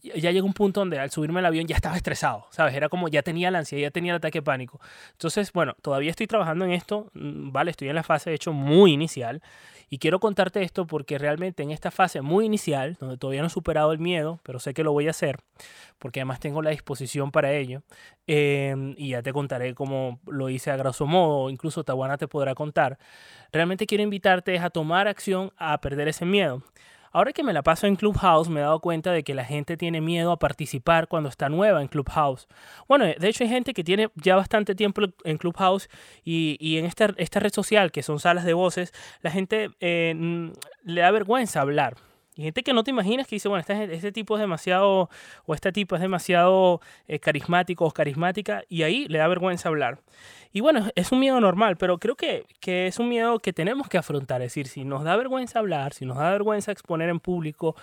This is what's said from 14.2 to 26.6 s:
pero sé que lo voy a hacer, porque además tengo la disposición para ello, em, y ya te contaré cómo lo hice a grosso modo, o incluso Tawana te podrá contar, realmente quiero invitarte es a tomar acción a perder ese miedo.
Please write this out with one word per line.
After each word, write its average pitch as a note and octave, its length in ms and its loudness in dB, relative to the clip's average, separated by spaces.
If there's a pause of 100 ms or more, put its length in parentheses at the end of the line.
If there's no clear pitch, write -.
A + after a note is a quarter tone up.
pero B2+ 160 -12
sé C3 160 -8
que D#3+ 80 0
lo D3+ 80 2
voy D3 160 2
a - 20 2
hacer, D#3 300 -2 (580)
porque B2+ 220 -10
además C3 200 -6
tengo D3+ 220 -6
la D#3 80 0
disposición C#3 640 -4
para C#3+ 220 2
ello, C3+ 280 -4 (460)
em, C#3 720 0
y C#3+ 120 -8
ya A#2+ 140 -4
te C3+ 100 -4
contaré B2+ 400 -4
cómo C3 540 -6
lo C3+ 220 -4
hice C3 200 -6
a C#3 80 0
grosso C3+ 300 -2
modo, D#3 380 4
o C3 40 -6
incluso C#3 340 -6
Tawana C3 340 -4
te D3 100 -6
podrá C3+ 260 -2
contar, D3 460 0 (520)
realmente F3+ 360 0
quiero G#3 160 0
invitarte F#3+ 500 2
es F3 80 0
a F3 80 -2
tomar E3+ 380 0
acción F#3+ 500 -4
a D3+ 240 -2
perder D3 260 -2
ese D#3 180 -4
miedo. F3 380 0 (480)